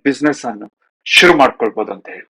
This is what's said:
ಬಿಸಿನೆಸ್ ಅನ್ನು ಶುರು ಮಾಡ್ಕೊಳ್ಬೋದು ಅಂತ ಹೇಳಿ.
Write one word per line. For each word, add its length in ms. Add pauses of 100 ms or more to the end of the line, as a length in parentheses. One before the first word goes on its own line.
ಬಿಸಿನೆಸ್ 420
ಅನ್ನು 280 (320)
ಶುರು 320
ಮಾಡ್ಕೊಳ್ಬೋದು 540
ಅಂತ 180
ಹೇಳಿ. 240